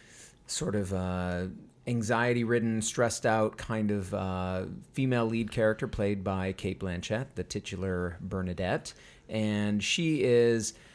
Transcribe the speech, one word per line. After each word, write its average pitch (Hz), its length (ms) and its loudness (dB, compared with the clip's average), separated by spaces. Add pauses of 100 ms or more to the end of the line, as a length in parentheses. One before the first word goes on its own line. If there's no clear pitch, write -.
(460)
sort - 300 -4
of, 98 180 0
uh, 90 520 -2 (540)
anxiety-ridden, 117 840 2
stressed-out 110 760 2
kind 110 340 0
of, 101 220 -2
uh, 92 500 -2 (300)
female 127 320 2
lead 113 260 -2
character 110 360 2
played 101 360 0
by 95 300 0
Cate 95 260 -4
Blanchett, 95 460 -2 (100)
the 90 80 -4
titular 90 800 -4
Bernadette. 92 720 -4 (340)
And 104 560 0
she 160 400 0
is 117 500 4 (220)